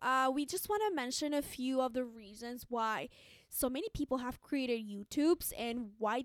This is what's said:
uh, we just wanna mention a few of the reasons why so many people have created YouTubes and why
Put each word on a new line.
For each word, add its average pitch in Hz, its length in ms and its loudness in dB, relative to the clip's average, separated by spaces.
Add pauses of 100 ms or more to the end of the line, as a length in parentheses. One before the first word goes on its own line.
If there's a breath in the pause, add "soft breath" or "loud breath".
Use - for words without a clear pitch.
uh, 262 320 4
we 294 100 2
just 349 240 -4
wanna 415 260 2
mention 285 380 0
a 294 80 2
few 262 400 0
of 254 140 2
the 254 100 0
reasons 226 640 -12
why 220 400 0 (400 soft breath)
so - 220 0
many 330 240 -2
people 262 240 0
have 247 240 -6
created 247 440 0
YouTubes 285 680 2
and 233 400 -4
why 220 280 2